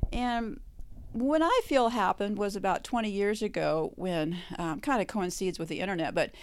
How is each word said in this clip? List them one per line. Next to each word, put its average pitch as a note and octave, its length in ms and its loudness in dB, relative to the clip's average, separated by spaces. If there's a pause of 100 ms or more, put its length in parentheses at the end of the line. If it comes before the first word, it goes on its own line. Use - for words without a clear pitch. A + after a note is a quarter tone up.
(120)
And A#3 460 -2 (540)
what C#4+ 300 4
I A4+ 220 6
feel B3 260 4
happened G3+ 480 0
was G3+ 180 0
about F#3+ 260 0
twenty A3+ 280 -2
years G3+ 300 0
ago D#3 540 0
when, F3 440 -2 (200)
um, E3+ 220 -4
kinda B3 260 2
coincides F#3 540 -2
with D#3+ 80 -6
the D#3+ 120 -4
internet, F3+ 340 -2
but, D#3 180 2 (100)